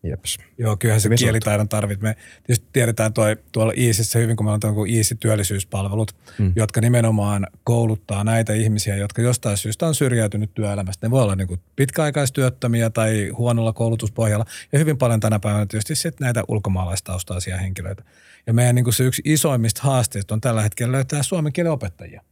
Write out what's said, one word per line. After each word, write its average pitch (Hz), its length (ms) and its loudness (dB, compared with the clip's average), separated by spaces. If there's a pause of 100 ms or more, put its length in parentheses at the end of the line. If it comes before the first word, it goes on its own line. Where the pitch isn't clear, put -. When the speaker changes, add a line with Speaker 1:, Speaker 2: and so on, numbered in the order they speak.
Speaker 1:
Jeps. - 340 -8 (200)
Speaker 2:
Joo, 107 180 0
kyllähän 110 240 2
se 98 60 0
Speaker 1:
Hyvin 117 120 4
sanottu. 127 140 4
Speaker 2:
kielitaidon 107 360 0
tarvit. 101 320 -2
Me 107 160 -2 (260)
tietysti - 300 -2
tiedetään 113 400 2
toi, 107 240 2 (160)
tuolla 110 240 2
Iisissä 113 420 2
hyvin, 113 180 2
kun 107 100 0
meillä 107 80 2 (140)
on 107 60 0
tuo 104 100 0
Iisi-työllisyyspalvelut, 104 1300 -2 (260)
Speaker 1:
Mm. 95 180 2
Speaker 2:
jotka 110 240 0
nimenomaan 110 680 2 (180)
kouluttaa 110 600 0
näitä 113 280 2
ihmisiä, 107 440 0
jotka 104 260 -4
jostain 120 340 0
syystä 113 300 -2
on 156 80 0
syrjäytynyt 110 600 0
työelämästä. 101 520 -4
Ne 117 40 0
voi 131 120 4
olla 98 140 2
niinku 87 200 -4 (200)
pitkäaikaistyöttömiä 131 1120 0
tai 110 420 0
huonolla 117 400 0
koulutuspohjalla. 113 720 0 (280)
Ja 143 60 4
hyvin 151 200 2
paljon 117 220 2
tänä 110 180 2
päivänä 104 280 0
tietysti 110 280 -4
sit - 260 -6
näitä 120 280 0
ulkomaalaistaustaisia 92 1080 -4
henkilöitä. 92 460 -6 (440)
Ja 113 60 0
meidän 120 220 4
niinku 120 180 2
se 127 120 0
yksi - 200 -2
isoimmista 139 580 0
haasteista 117 520 0
on 110 60 -2
tällä 113 220 0
hetkellä 117 300 -2
löytää 135 300 -2
suomen 151 300 -2
kielen 170 200 0
opettajia. - 600 -8